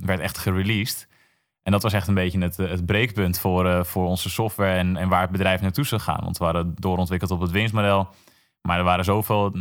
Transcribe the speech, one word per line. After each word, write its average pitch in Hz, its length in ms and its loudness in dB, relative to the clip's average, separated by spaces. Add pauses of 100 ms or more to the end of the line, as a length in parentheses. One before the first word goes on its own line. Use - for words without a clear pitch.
werd 92 200 -2
echt 92 180 -6
gereleased. 101 720 -2 (540)
En 95 100 0
dat 101 100 2
was 107 100 0
echt 101 160 0
een 98 60 2
beetje 92 240 0
het, 87 200 -2
eh, 92 120 -2
het 87 160 -2
breekpunt 101 520 0
voor, 92 300 2
eh, 90 160 2
voor 92 220 -2
onze 90 240 -2
software 101 480 0
en, 90 180 0
en 90 120 -2
waar 90 120 4
het 92 100 0
bedrijf 92 300 2
naartoe 104 260 0
zou 110 140 -2
gaan. 80 240 -2
Want - 140 -6
we 90 60 -2
waren 85 300 0
doorontwikkeld 90 560 -2
op 87 100 -2
het 90 100 0
winstmodel. 101 580 2 (540)
Maar 87 160 0
er 90 60 2
waren 90 200 4
zoveel 101 460 2 (100)